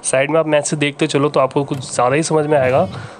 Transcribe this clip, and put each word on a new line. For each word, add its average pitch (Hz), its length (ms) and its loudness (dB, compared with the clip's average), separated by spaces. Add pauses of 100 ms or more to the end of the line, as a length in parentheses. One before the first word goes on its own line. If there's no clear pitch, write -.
Side 135 280 0
में 160 80 2
आप 156 80 0
मैसेज 151 320 0
देखते 147 280 0
चलो 147 220 0
तो 147 100 0
आपको 135 240 0
कुछ 139 320 -8
ज़्यादा 127 200 2
ही 160 80 2
समझ 156 220 0
में 151 120 2
आएगा। 135 280 2 (340)